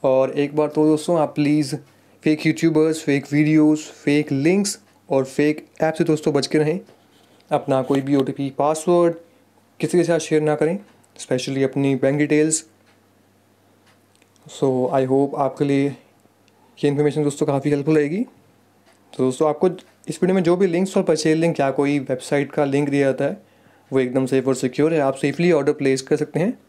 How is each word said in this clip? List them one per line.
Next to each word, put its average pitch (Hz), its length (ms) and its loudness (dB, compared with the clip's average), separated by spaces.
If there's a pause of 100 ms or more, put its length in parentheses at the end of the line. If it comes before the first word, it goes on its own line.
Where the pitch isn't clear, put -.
और 131 300 2
एक 143 220 -2
बार 151 120 0
तो 151 200 0
दोस्तों, 156 320 0
आप 147 160 -2
प्लीज़ 147 400 0 (480)
फेक 156 220 0
यूट्यूबर्स, 160 580 2
फेक 139 300 0
वीडियोज़, 151 460 4
फेक 147 520 -2
लिंक्स 175 460 0 (320)
और 135 160 0
फेक 151 400 -2 (160)
ऐप 160 120 0
से 165 100 -2
दोस्तों 156 300 0
बच 139 140 0
के - 100 0
रहें। 151 220 0 (720)
अपना 139 300 0
कोई 139 200 0
भी 139 140 0
ओटीपी, 139 420 -2
पासवर्ड 165 560 2 (680)
किसी 160 180 0
के 175 60 4
साथ 165 160 0
शेयर 156 220 0
ना 151 140 0
करें, 156 220 0 (420)
specially 135 440 -2
अपनी 139 320 0
बैंक 135 220 0
डिटेल्स। 151 480 2 (1800)
So - 280 -2 (180)
I 135 140 0
hope 139 340 0
आपके 139 260 -2
लिए 139 220 0
ये - 1000 -10
इन्फॉर्मेशन 147 360 0
दोस्तों 143 240 -2
काफ़ी 139 220 -2
हेल्पफुल 147 280 0
रहेगी। 156 280 0 (880)
तो 123 100 -4
दोस्तों, 131 260 0
आपको 151 200 0 (380)
इस 151 140 -10
वीडियो 185 140 2
में 190 80 0
जो 170 140 2
भी 190 100 2
लिंक्स 180 300 -2
और 196 60 0
परचेज 156 340 0
लिंक 165 220 0
या 139 120 2
कोई 143 280 0
वेबसाइट 139 520 -4
का 151 140 -2
लिंक 143 240 0
दिया 139 180 2
जाता 135 180 -2
है, 170 120 -4 (540)
वो 135 80 0
एकदम 131 260 0
सेफ 131 220 0
और 135 80 0
सिक्योर 147 380 -2
है, 160 60 0
आप 135 160 0
सेफली 160 360 0
ऑर्डर 147 220 2
प्लेस 135 280 0
कर 151 140 -2
सकते 151 240 -4
हैं। 196 180 -2 (120)